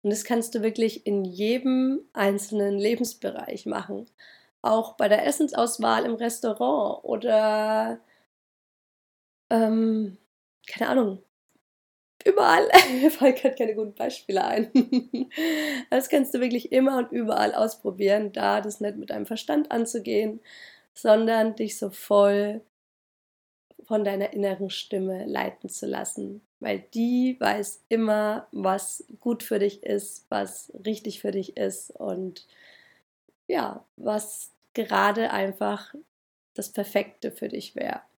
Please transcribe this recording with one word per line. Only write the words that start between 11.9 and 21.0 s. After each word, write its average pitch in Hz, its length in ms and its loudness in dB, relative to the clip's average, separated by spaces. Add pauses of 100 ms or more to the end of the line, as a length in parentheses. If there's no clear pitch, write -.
überall. 381 420 6 (160)
<laughs> 254 180 0
Mir 294 100 6
fallen 262 240 4
grad - 220 0
keine 220 180 -2
guten 208 180 -6
Beispiele 202 500 -2
ein. - 300 -2
<laughs> 254 560 0 (600)
Das 262 200 0
kannst 277 240 2
du 254 60 -2
wirklich 240 320 -2
immer 262 260 4
und 233 140 -2
überall 214 420 0
ausprobieren, 202 800 0
da 208 300 0
das 208 180 -10
nicht 208 160 -4
mit - 140 -12
deinem 208 160 -6
Verstand 302 460 -2
anzugehen, 226 680 -2 (540)
sondern 220 640 4